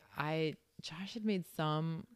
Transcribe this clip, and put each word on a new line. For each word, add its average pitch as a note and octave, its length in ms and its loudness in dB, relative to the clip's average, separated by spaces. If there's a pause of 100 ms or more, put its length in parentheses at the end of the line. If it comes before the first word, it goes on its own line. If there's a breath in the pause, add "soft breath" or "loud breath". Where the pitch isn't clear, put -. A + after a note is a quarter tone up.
(160)
I, D#3 380 2 (300)
Josh F#3 320 -8
had A3 100 -4
made G3 200 2 (120)
some D#3+ 480 2 (100)